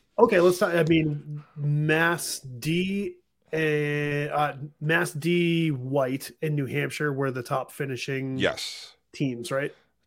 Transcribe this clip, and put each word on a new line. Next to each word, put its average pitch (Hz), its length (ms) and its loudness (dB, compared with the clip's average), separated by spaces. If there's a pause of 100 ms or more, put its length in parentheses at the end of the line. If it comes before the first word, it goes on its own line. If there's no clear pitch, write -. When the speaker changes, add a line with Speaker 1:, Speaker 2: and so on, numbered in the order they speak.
(180)
Speaker 1:
Okay, 208 220 6
let's 180 200 6
talk. 180 140 2
I 170 100 4
mean, 151 600 0 (140)
Mass 156 840 0
D 175 760 -4 (360)
and, 147 800 0
uh, 147 220 0 (260)
Mass 170 320 2
D 165 600 2
White 131 600 -2 (100)
in 151 140 0
New 139 120 0
Hampshire 143 440 -2
were 135 200 -2
the 123 120 -6
top 131 280 -4
finishing 131 640 -6
Speaker 2:
Yes. - 560 -4 (180)
Speaker 1:
teams, 120 400 -4
right? 135 220 -2 (340)